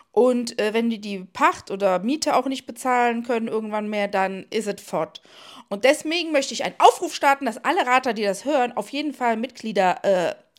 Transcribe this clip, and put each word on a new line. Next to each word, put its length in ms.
Und, 480
äh, 160
wenn 160
die 100
die 180
Pacht 520
oder 280
Miete 360
auch 100
nicht 220
bezahlen 560
können 240
irgendwann 420
mehr, 180
dann 440
ist 160
es 140
fort. 400
Und 160
deswegen 460
möchte 220
ich 100
einen 140
Aufruf 380
starten, 300
dass 180
alle 240
Rater, 260
die 80
das 240
hören, 280
auf 160
jeden 240
Fall 200
einen 80
Mitglieder-, 640
äh, 320